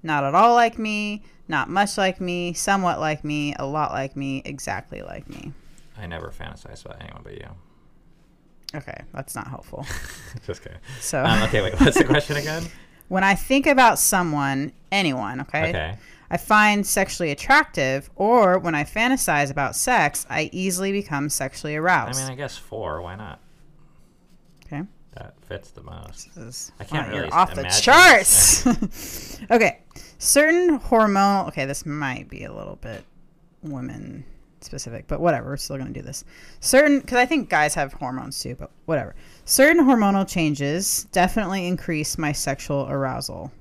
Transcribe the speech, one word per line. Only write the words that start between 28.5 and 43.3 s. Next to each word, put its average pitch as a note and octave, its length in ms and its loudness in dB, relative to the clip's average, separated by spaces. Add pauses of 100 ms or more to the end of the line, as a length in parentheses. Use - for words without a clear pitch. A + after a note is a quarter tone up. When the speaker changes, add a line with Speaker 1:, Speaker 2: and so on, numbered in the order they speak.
Speaker 2:
this. - 800 -4
Speaker 1:
<laughs> - 80 -4
Okay. A3+ 260 2 (400)
Certain D#4+ 600 4
hormonal, G3+ 680 4
okay, D3+ 180 -4
this C#3 220 -6
might C#3+ 420 -6
be - 140 -14
a - 100 -12
little G2+ 220 -12
bit G2+ 300 -14 (580)
women C3 600 -12 (380)
specific, - 440 -12
but - 140 -4
whatever. D3 300 0
We're C#3 80 -8
still C#3 200 -10
gonna C3 120 -10
do - 120 -12
this. - 220 -14 (340)
Certain, C#4+ 440 4
'cause B3 160 -2
I B3 80 6
think C4 220 -2
guys D3+ 280 2
have C#3+ 160 -4
hormones C3 480 -8
too, B2+ 180 -10
but - 140 -14 (140)
whatever. D#3 280 -2 (300)
Certain D#4 400 6
hormonal G3+ 440 4
changes D3+ 840 -2
definitely F#3 560 0
increase D#3+ 500 -4
my D3+ 140 -2
sexual C#3 580 -4
arousal. C3 720 -6